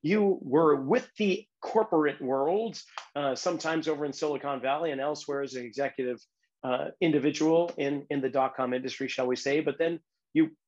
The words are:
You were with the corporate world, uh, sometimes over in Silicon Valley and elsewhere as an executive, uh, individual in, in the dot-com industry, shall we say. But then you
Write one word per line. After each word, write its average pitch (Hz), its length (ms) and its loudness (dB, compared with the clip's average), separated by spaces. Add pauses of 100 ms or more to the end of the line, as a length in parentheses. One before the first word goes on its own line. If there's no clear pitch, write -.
You 196 380 4
were 147 340 6
with 139 420 0
the 202 280 0 (140)
corporate 151 600 0
world, 151 580 0 (360)
uh, 139 200 0
sometimes 160 520 -2
over 147 180 -2
in 139 80 -4
Silicon 139 480 -4
Valley 147 300 -2
and 135 100 -4
elsewhere 147 400 -4
as 131 140 -8
an 123 100 -8
executive, 123 540 -4 (440)
uh, 127 280 -2 (100)
individual 156 760 2
in, 143 320 -4
in 143 120 -2
the 131 80 0
dot-com 131 440 0
industry, 131 360 -4
shall 127 180 -2
we 127 80 2
say. 139 240 0
But 151 180 -2
then 165 220 0 (340)
you 311 180 4 (160)